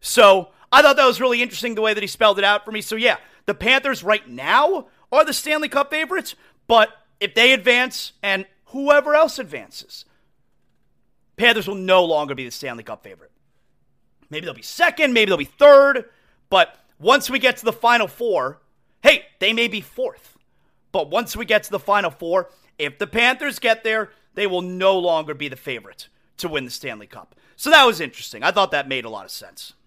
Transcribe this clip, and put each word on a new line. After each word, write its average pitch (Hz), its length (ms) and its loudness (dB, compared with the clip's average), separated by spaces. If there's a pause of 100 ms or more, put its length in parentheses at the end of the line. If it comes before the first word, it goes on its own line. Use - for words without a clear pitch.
So 196 500 4 (200)
I 262 120 6
thought 285 140 6
that 277 100 4
was 240 140 0
really 240 220 0
interesting 233 320 -8
the 208 60 -6
way 220 120 0
that 208 120 -4
he - 20 -8
spelled 208 320 2
it 196 60 0
out 202 200 2
for 220 60 -14
me. 214 100 -8
So - 140 -10
yeah, 220 220 0 (300)
the 202 80 -4
Panthers 262 500 -2
right 208 240 -2
now 233 580 0 (240)
are 294 140 2
the 302 80 -6
Stanley 302 360 -6
Cup 277 220 -4
favorites, 320 460 -8 (320)
but 220 220 4 (280)
if 202 160 -8
they 247 180 4
advance 247 600 -2 (100)
and 196 240 -4 (200)
whoever 294 500 0
else 311 240 0
advances, - 640 -16 (1300)
Panthers 226 300 2
will 196 80 -10
no 185 300 2
longer 147 320 -4
be 131 80 -12
the 120 80 -14
Stanley 120 320 -14
Cup 110 180 -16
favorite. 95 300 -20 (1000)
Maybe 156 140 -12
they'll - 100 -12
be 113 80 -20
second, 320 520 0
maybe 220 160 2
they'll 180 60 2
be 147 100 -4
third, 277 580 6 (440)
but 180 300 2 (220)
once 247 280 2
we 254 120 -4
get 247 160 0
to - 80 -20
the 220 80 -2
Final 233 340 0
Four, 156 540 -4 (400)
hey, - 240 4 (140)
they 202 140 -2
may 233 160 -2
be 202 120 -8
fourth. - 560 -12 (560)
But 156 160 -4
once 214 280 -4
we 226 80 -10
get 214 200 0
to - 60 -14
the 196 80 -6
Final 196 320 -2
Four, 175 400 -4 (280)
if 143 200 -8
the 208 80 -6
Panthers 254 520 -2
get 226 260 -2
there, 220 260 -4 (240)
they 202 120 -4
will 180 160 -4
no 185 360 0
longer 160 360 -2
be 143 140 -10
the 131 80 -14
favorite 117 520 -16 (300)
to 175 100 -8
win 147 160 -6
the 120 60 -14
Stanley 110 360 -14
Cup. - 280 -20 (220)
So - 140 -4
that 302 140 6
was 214 160 0
interesting. 120 420 -14
I 160 80 0
thought 190 220 -2
that 143 160 -6
made 131 160 -8
a 113 60 -14
lot 101 140 -14
of 90 60 -20
sense. - 420 -20 (140)